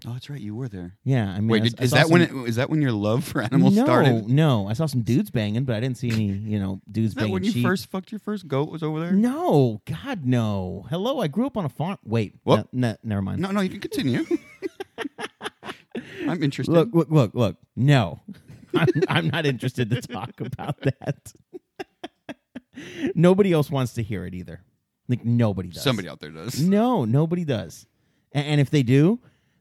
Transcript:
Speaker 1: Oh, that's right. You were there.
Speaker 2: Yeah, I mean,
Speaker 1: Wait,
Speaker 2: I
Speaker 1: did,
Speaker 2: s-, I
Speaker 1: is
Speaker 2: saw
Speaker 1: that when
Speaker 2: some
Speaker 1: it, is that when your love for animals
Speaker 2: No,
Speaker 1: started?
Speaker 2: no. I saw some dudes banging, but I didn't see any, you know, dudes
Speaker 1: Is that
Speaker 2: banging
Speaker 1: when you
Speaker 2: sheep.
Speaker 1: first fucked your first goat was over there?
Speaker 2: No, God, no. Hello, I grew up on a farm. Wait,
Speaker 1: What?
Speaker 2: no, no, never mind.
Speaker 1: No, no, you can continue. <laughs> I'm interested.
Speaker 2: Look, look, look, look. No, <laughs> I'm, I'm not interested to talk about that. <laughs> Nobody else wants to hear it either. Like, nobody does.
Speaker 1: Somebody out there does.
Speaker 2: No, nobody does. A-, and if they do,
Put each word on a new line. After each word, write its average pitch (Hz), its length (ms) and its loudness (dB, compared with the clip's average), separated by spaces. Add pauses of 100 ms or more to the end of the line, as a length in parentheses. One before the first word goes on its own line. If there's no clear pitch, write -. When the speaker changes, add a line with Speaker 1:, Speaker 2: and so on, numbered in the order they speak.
Speaker 1:
Oh, 117 60 -8
that's 127 180 -12
right. 143 100 -12
You 104 140 -10
were 127 140 -8
there. 92 340 -12
Speaker 2:
Yeah, 127 260 0
I 98 120 -4
mean, 110 80 0
Speaker 1:
Wait, 110 140 2
Speaker 2:
I - 20 4
Speaker 1:
did, 117 100 0
Speaker 2:
s-, - 60 -14
I 127 40 2
Speaker 1:
is 123 60 2
Speaker 2:
saw - 60 2
Speaker 1:
that 156 120 6
when 170 200 6
Speaker 2:
some 131 160 -10
Speaker 1:
it, 117 40 -4
is 110 80 -2
that 131 140 0
when 156 100 0
your 135 120 2
love 107 320 0
for - 180 -4
animals 165 320 4
Speaker 2:
No, 226 100 4
Speaker 1:
started? 117 440 4
Speaker 2:
no. 131 400 4
I 107 60 -2
saw 160 120 -2
some 131 160 -2
dudes 175 300 0
banging, 110 320 -2
but 127 100 -2
I 107 60 -4
didn't 127 160 -4
see 120 160 -4
any, 110 140 0
you 104 340 -4
know, 95 200 -4 (100)
dudes 110 180 0
Speaker 1:
Is 92 60 -4
that - 80 -4
Speaker 2:
banging 104 100 -2
Speaker 1:
when 92 120 -2
you 220 60 0
Speaker 2:
sheep. 123 140 0
Speaker 1:
first 185 260 -2
fucked 185 220 -8
your 208 80 -10
first 202 260 -8
goat 143 240 -2
was 160 140 -8
over 156 160 -4
there? 170 120 -4
Speaker 2:
No, 202 720 2
God, 175 380 -8
no. 104 640 -2
Hello, 208 320 -4
I 185 60 0
grew 196 200 -2
up 277 100 -8
on 196 80 -2
a 139 40 -4
farm. 180 360 -6
Wait, 107 400 -2
Speaker 1:
What? 107 280 2
Speaker 2:
no, 120 180 0
no, - 120 -6
never 101 200 -2
mind. 95 200 -4
Speaker 1:
No, 190 80 -4
no, 202 100 -2
you 190 100 0
can 196 100 -12
continue. 254 500 -2
<laughs> - 2000 -10
I'm 175 160 -4
interested. 135 280 -2
Speaker 2:
Look, 165 200 4
look, 165 180 2
look, 143 240 4
look. 107 220 0 (180)
No, 120 460 2 (280)
<laughs> - 260 -10
I'm, 165 120 4 (220)
I'm 165 200 0
not 160 180 0
interested 123 440 -2
to 113 100 -2
talk - 400 -12
about - 420 -8
that. - 560 -6
<laughs> - 1800 -12
Nobody 185 380 6
else 147 180 2
wants 131 240 -4
to 120 80 -4
hear 95 240 -6
it 90 80 -10
either. 87 260 -14 (480)
Like, 120 160 -2
nobody 107 460 2
does. 85 120 -12
Speaker 1:
Somebody 101 280 0
out 67 100 -16
there 76 100 -12
does. 92 300 -8
Speaker 2:
No, 202 460 2
nobody 160 380 2
does. 101 420 -6 (480)
A-, 139 40 -2
and 147 220 2
if 135 80 2
they 147 140 2
do, 143 360 4 (420)